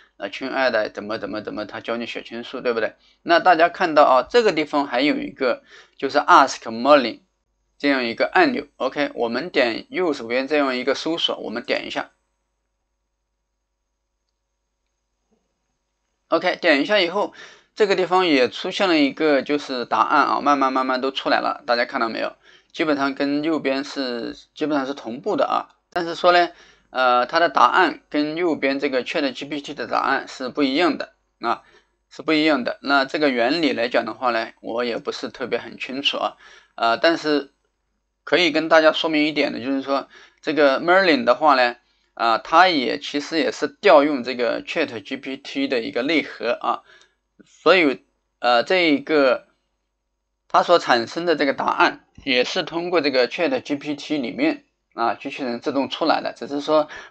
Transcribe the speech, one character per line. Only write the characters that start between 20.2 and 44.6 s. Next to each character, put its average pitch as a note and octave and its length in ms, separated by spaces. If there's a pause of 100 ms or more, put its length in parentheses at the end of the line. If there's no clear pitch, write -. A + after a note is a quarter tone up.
啊， A2 140
慢 C#3 180
慢 C3+ 140
慢 C3 120
慢 B2+ 160
都 C3+ 120
出 - 180
来 A#2 80
了， A#2 260
大 A#2+ 120
家 A#2+ 80
看 B2+ 160
到 A#2 80
没 A2 120
有？ G#2+ 160 (360)
基 E3 120
本 D3+ 120
上 C#3 180
跟 C#3+ 280
右 D#3 180
边 C3+ 220
是， A#2+ 540 (160)
基 D3+ 140
本 D3 100
上 C3+ 80
是 C3+ 80
同 B2+ 280
步 G3+ 160
的 - 100
啊。 - 320 (120)
但 F3 140
是 E3 100
说 F3 180
呢， F3 180 (400)
呃， B2 340
它 D#3+ 160
的 E3+ 80
答 - 140
案 C#3 480
跟 D3+ 260
右 E3+ 200
边 C3+ 220
这 C#3 120
个 B2+ 120
Chat C#3 300
G C#3+ 140
P C#3+ 160
T D#3 100
的 B2+ 140
答 A#2 140
案 B2+ 280
是 B2+ 220
不 D3+ 120
一 C3 120
样 D3+ 240
的 - 160 (260)
啊， A#2 220 (480)
是 - 100
不 D#3 140
一 D3+ 100
样 C#3+ 180
的。 A2+ 200
那 C3+ 240
这 E3 120
个 D3+ 120
原 C3 320
理 C3 100
来 A#2 160
讲 A#2+ 160
的 A2 80
话 B2+ 180
呢， A2+ 300
我 A2+ 240
也 A#2+ 140
不 C#3 120
是 A#2 200
特 B2 160
别 A2+ 120
很 G#2 200
清 C3 240
楚 - 160
啊， G#2 180 (380)
呃， A2+ 240
但 E3 180
是 D3 360 (680)
可 - 140
以 E3+ 160
跟 D#3 160
大 D#3+ 140
家 D#3 100
说 E3+ 160
明 D3+ 160
一 D3+ 80
点 C#3 220
的， A2+ 60
就 B2+ 120
是 C3+ 80
说 C#3 280 (340)
这 D3+ 100
个 C#3 260
Merlin E3+ 460
的 A#2+ 100
话 C#3+ 200
呢， B2+ 220 (380)
啊， A2+ 240
它 E3+ 300
也 B2 300
其 - 200
实 D#3+ 200
也 B2 120
是 - 160
调 D3+ 380
用 D3 180
这 B2 140
个 A#2 260